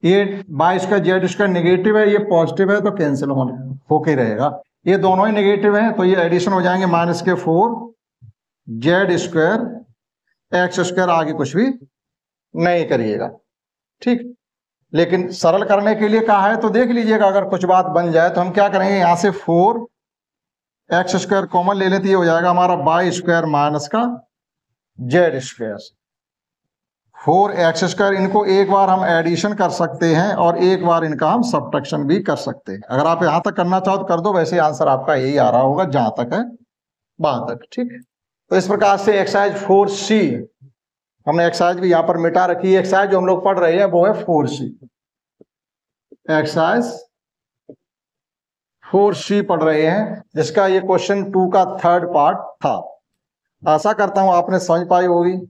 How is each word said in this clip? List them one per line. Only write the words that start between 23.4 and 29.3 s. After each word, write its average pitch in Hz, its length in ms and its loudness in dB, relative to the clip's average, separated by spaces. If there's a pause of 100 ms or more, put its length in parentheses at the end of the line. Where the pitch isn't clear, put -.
minus 147 420 -2
का 226 160 -2 (960)
जेड 135 420 2
स्क्वायर। 110 360 -10 (1400)
फ़ोर 190 360 2
एक्स 165 320 0
स्क्वायर, 196 280 0
इनको 190 340 0
एक 196 240 2
बार 196 180 4
हम 185 160 2
addition 170 480 0